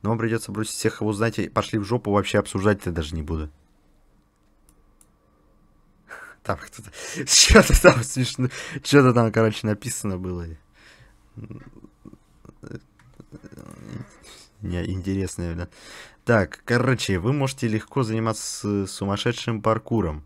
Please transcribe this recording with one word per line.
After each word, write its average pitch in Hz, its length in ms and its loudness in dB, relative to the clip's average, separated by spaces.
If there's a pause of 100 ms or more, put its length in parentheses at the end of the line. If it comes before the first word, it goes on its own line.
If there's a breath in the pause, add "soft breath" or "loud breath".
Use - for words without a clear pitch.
Но 101 80 -2
вам 113 80 0
придётся 113 340 -4
бросить 107 220 -6
всех, - 240 -4
кого 107 160 -2
знаете. 107 380 -2
Пошли 110 260 -2
в 104 60 -2
жопу, 104 280 -4
вообще 101 280 2
обсуждать 101 420 0
это 90 100 -4
даже 80 220 -4
не 82 80 -6
буду. 76 300 -6 (3000 loud breath)
Там 98 140 -4
кто-то, - 340 -20 (160)
<laughs> - 180 -10
что-то - 560 8
там - 220 8
смешно... 127 460 -2 (340 loud breath)
Что-то 131 300 8
там, 113 180 4
короче, 110 340 2
написано 107 520 -4
было. 90 280 -6 (4000 loud breath)
Не, 90 300 -4
интересное, 92 640 -4
да. 87 140 -8 (560 loud breath)
Так, 110 400 2
короче, 120 540 0
вы 113 140 0
можете 135 340 -2
легко 107 360 -2
заниматься 110 840 -2
с-, 95 60 -10
сумасшедшим 104 680 -4
паркуром. 104 640 -2